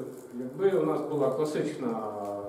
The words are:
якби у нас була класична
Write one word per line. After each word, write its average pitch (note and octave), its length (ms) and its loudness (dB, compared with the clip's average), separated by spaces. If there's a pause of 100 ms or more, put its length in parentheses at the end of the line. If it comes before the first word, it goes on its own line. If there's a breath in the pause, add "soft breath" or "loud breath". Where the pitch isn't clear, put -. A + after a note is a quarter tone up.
(340)
якби D3+ 460 2
у D3+ 60 4
нас D3+ 160 2
була C#3+ 300 2
класична B2 720 0 (460)